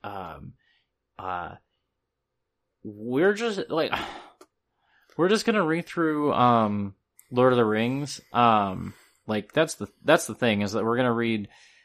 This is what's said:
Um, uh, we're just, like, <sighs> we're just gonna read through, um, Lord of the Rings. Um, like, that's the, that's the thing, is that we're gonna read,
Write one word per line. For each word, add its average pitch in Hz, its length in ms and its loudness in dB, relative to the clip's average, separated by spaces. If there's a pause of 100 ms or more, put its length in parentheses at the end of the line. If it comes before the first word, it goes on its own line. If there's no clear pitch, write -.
Um, 151 520 -10 (640)
uh, 90 360 -8 (1300)
we're 123 500 0
just, 208 360 -4
like, 156 220 -2 (680)
<sighs> - 600 -20
we're 170 120 2
just 208 160 0
gonna 214 200 2
read 165 200 -2
through, 151 480 0
um, 107 640 2 (360)
Lord 127 220 6
of 123 40 4
the 117 80 4
Rings. 120 560 -2 (120)
Um, 101 600 2 (340)
like, 107 260 -4
that's 156 220 0
the, 101 120 -10 (160)
that's 160 240 2
the 113 80 -10
thing, 107 260 0
is 101 100 -4
that 107 140 -2
we're 117 120 0
gonna 123 160 0
read, 113 360 -2 (360)